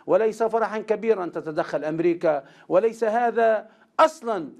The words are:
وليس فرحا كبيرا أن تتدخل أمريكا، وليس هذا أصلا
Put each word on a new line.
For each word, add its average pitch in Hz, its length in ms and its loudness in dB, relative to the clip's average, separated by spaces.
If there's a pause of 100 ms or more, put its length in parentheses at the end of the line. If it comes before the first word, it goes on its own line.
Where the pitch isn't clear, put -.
وليس 220 360 2
فرحا 220 360 0
كبيرا 208 460 0
أن 165 80 -8
تتدخل 156 520 -4
أمريكا، 165 600 0 (240)
وليس 220 360 2
هذا 220 640 0 (320)
أصلا 233 480 0 (100)